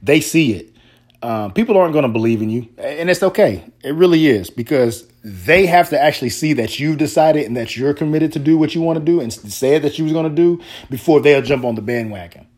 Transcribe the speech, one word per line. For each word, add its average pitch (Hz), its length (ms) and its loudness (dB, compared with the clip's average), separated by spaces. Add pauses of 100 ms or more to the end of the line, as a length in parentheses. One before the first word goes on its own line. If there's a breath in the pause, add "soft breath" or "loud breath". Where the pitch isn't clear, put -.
they 151 180 2
see 151 340 0
it. - 200 -16 (460 soft breath)
Um, 110 320 -6
people 214 240 0
aren't 175 180 2
gonna 147 140 2
believe 113 340 0
in 110 60 -4
you, 117 200 -6 (100)
and 160 320 -6
it's 175 140 2
okay. 175 400 2 (180)
It 131 120 -8
really 165 340 4
is, 104 220 0
because 120 540 -2 (200)
they 110 420 2
have 175 240 4
to 147 100 0
actually 143 300 0
see 156 220 -2
that 117 260 -4
you've 151 200 -4
decided 156 460 2
and 117 120 -6
that 117 200 -8
you're 135 160 -2
committed 156 420 -2
to - 40 -4
do 151 180 2
what 156 160 0
you 165 100 -4
wanna 165 180 -2
do 165 200 0
and 113 120 -8
s-, 104 200 -16
said 143 300 0
that 143 160 -4
you 160 60 -2
was 156 80 -2
gonna 160 180 -2
do 170 300 0 (300 loud breath)
before 143 300 2
they'll 139 220 4
jump 127 220 -2
on 120 100 -2
the 107 80 -8
bandwagon. 107 640 -8 (120)